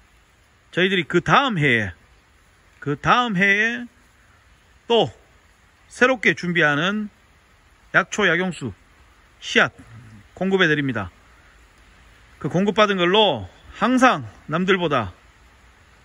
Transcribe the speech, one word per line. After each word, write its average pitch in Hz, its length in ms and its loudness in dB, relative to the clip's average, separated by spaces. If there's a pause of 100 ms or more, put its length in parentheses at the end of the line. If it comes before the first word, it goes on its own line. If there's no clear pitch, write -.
(720)
저희들이 185 320 0
그 175 180 0
다음 226 380 2
해에 113 340 0 (840)
그 143 160 -6
다음 214 420 0
해에 214 480 0 (1000)
또 208 240 2 (760)
새롭게 233 460 0
준비하는 175 760 -2 (840)
약초, 190 340 0
약용수, 170 460 -4 (680)
씨앗 180 340 0 (600)
공급해 185 340 0
드립니다. 135 440 -2 (1300)
그 151 100 -8
공급받은 202 480 0
걸로 175 500 0 (260)
항상 226 540 2 (200)
남들보다 160 680 -2 (920)